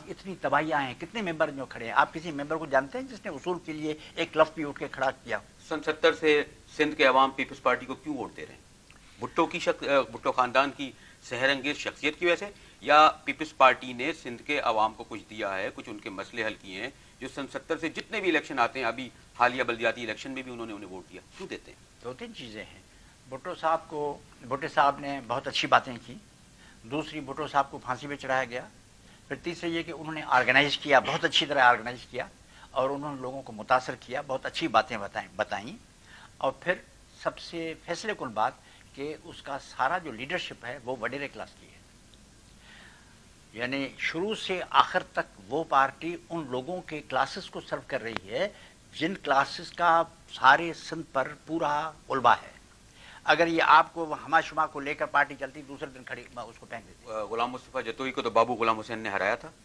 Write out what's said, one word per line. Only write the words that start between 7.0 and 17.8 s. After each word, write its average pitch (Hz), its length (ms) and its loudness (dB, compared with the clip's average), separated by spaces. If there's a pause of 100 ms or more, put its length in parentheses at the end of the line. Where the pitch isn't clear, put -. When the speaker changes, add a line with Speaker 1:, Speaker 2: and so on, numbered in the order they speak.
Speaker 2:
अवाम 131 280 6
पीपल्स 131 280 -6
पार्टी 127 260 0
को 127 100 -8
क्यों 151 200 -10
वोट 101 200 -8
दे 76 80 -12
रहे 67 100 -16
हैं? - 80 -20 (580)
भुट्टो 123 260 0
की 165 140 -6
शक-, - 240 0
अ, 139 180 4
भुट्टो 117 300 -2
ख़ानदान 131 380 4
की 131 240 -8 (300)
सहरंगेज 135 540 0
शख्सियत 147 420 -4
की 180 60 0
वजह 170 100 4
से, - 180 -8 (300)
या 147 240 8
पीपल्स 143 440 -2
पार्टी 127 420 4
ने 143 200 -4
सिंध 120 280 -10
के 147 180 -2
अवाम 110 340 2
को 117 100 -14
कुछ 113 160 -10
दिया 101 320 -6
है, 95 180 -4
कुछ 131 200 -12
उनके 107 200 -12
मसले 98 340 -6
हल 107 100 -2
किए 92 300 -10
हैं, 139 100 -10 (280)
जो 131 60 -10
सन 135 200 -8
सत्तर 151 300 -6
से 160 120 -6